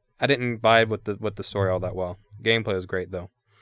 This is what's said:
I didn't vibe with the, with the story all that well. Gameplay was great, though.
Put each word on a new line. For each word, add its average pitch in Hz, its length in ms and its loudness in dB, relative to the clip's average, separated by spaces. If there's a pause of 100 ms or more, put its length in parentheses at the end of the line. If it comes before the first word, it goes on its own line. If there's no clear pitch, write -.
(200)
I 123 80 2
didn't 120 340 0
vibe 113 260 6
with 107 160 -4
the, 101 120 -4
with 104 180 -6
the 101 80 -10
story 98 280 -2
all 92 100 0
that 90 160 -6
well. 90 200 -4 (260)
Gameplay 110 320 2
was 92 120 -4
great, 92 240 -6
though. 92 200 -10 (320)